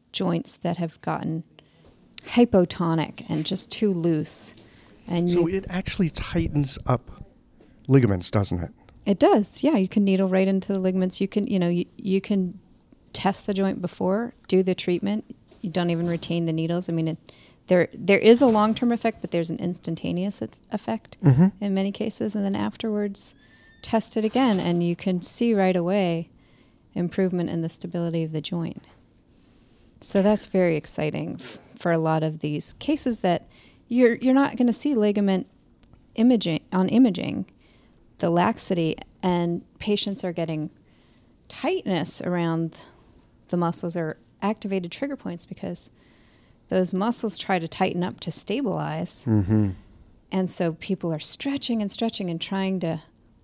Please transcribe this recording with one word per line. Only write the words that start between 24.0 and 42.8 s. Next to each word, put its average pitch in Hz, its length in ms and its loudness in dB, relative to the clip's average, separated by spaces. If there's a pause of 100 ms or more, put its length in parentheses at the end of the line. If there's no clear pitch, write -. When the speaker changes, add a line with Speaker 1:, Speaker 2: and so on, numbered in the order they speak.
Speaker 1:
it 220 80 0
again, 226 340 2
and 175 240 2
you 170 120 0
can 180 260 -2
see 233 320 0
right 185 220 4
away 175 540 0 (640)
improvement 175 560 0
in 170 120 -2
the 165 80 -2
stability 170 540 -4
of 156 100 -6
the 156 80 -2
joint. - 420 -6 (1200)
So - 200 0
that's 208 260 2
very 180 280 2
exciting 151 640 -4
f-, - 200 -16 (200)
for 170 140 0
a 165 40 2
lot 160 260 0
of 156 160 -4
these 151 340 -4
cases 285 460 -2
that - 280 0 (400)
you're, 240 280 4
you're 254 180 2
not 277 240 2
gonna 240 160 4
see 294 220 0
ligament 202 520 2 (680)
imaging, 226 440 4 (140)
on 185 160 2
imaging, 202 560 2 (720)
the 175 120 0
laxity, 175 640 0 (260)
and 175 420 0 (140)
patients 202 460 -2
are 180 100 -4
getting 160 380 -4 (800)
tightness 208 720 -4
around 165 600 -2 (680)